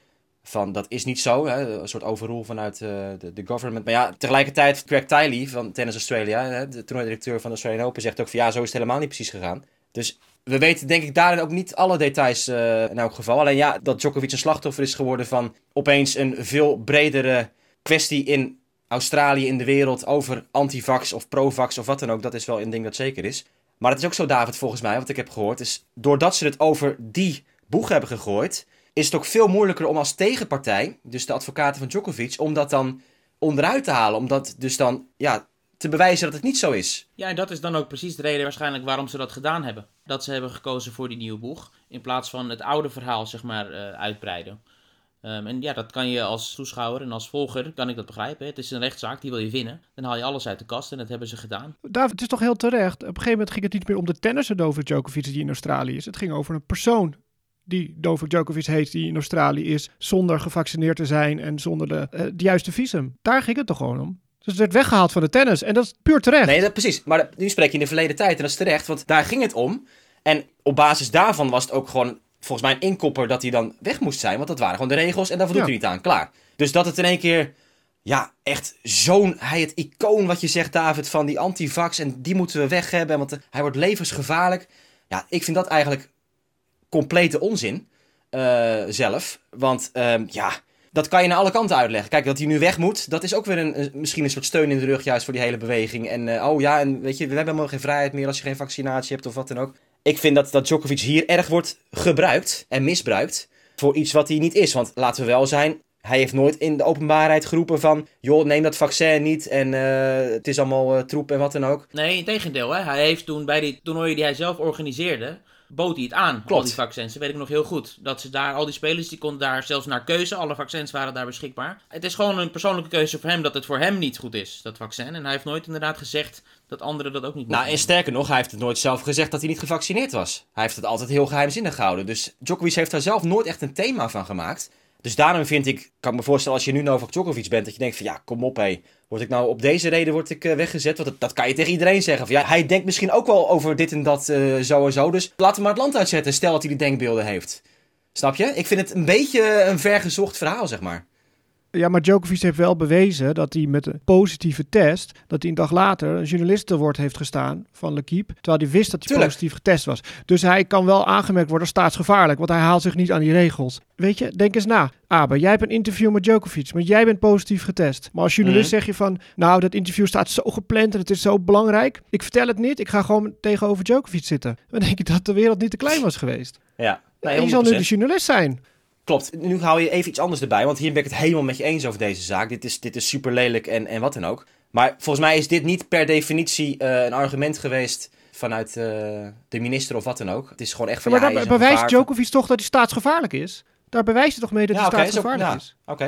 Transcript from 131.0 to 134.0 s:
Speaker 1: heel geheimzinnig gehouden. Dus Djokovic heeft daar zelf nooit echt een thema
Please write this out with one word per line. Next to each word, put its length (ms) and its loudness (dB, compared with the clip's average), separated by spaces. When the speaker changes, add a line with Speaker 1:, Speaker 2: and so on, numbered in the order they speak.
Speaker 1:
heel 180 2
geheimzinnig 480 -2
gehouden. 320 -2
Dus 320 -8
Djokovic 360 -2
heeft 160 0
daar 100 -2
zelf 220 0
nooit 240 0
echt 160 -8
een 120 -8
thema 340 -2